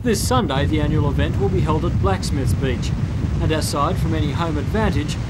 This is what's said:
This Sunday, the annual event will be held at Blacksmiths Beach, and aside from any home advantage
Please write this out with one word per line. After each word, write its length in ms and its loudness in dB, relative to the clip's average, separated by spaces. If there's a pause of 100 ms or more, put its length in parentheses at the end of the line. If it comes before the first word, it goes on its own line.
This 220 0
Sunday, 400 0
the 140 2
annual 300 2
event 280 0
will 120 2
be 100 2
held 240 0
at 180 0
Blacksmiths 520 0
Beach, 380 -2 (500)
and 100 2
aside 460 0
from 180 0
any 160 0
home 260 -2
advantage 600 0 (120)